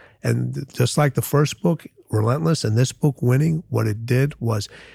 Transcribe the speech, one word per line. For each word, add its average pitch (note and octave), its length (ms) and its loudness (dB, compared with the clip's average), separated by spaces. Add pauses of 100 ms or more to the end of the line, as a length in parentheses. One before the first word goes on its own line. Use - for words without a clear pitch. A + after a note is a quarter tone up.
(240)
And B2 500 -4
just - 240 0
like D3 160 2
the - 80 -2
first - 400 0
book, E3+ 240 -2 (240)
Relentless, C3 540 0
and A2 140 0
this C3 140 2
book, - 300 -2
Winning, D3+ 480 2
what A2+ 180 0
it A2 180 -4
did C3 340 0
was A2 280 -4 (280)